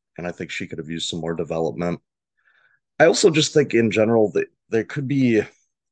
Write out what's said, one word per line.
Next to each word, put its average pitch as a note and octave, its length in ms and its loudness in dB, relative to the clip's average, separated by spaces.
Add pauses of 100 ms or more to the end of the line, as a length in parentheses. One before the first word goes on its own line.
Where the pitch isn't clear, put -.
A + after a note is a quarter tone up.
(180)
and E2 80 -10
I F2 60 -6
think E2+ 180 -12
she - 160 -10
could E2 140 -12
have D2+ 100 -12
used E2 200 -8
some F2 100 -8
more E2 160 -6
development. E2 640 -6 (1000)
I D3+ 60 6
also G3+ 240 4
just D3+ 240 0
think G#2+ 200 2
in A2+ 180 2
general A2 400 2
that E2 160 -2 (220)
there A2 140 0
could C#3 240 -8
be, B2 340 2 (500)